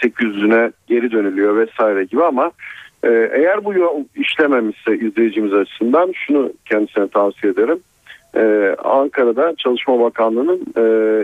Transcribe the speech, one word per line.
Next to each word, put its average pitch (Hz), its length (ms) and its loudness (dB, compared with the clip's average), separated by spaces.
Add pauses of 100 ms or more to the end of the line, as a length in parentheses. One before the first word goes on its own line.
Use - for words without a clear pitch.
sekiz 120 240 -2 (100)
yüzüne 110 360 2 (160)
geri 120 240 0
dönülüyor 104 460 0
vesaire 107 460 0
gibi 117 200 0
ama, 156 280 0 (520)
e, 117 60 2 (240)
eğer 190 320 0
bu 202 80 -4
yol 165 300 0 (120)
işlememişse 123 800 -2
izleyicimiz 107 560 0
açısından 120 580 0 (140)
şunu 143 280 0 (120)
kendisine 104 420 -2
tavsiye 101 460 0
ederim. 117 260 0 (560)
E, 107 480 2
Ankara'da 135 720 0
Çalışma 123 420 -2
Bakanlığı'nın, 117 600 0 (180)
e, 113 60 2 (400)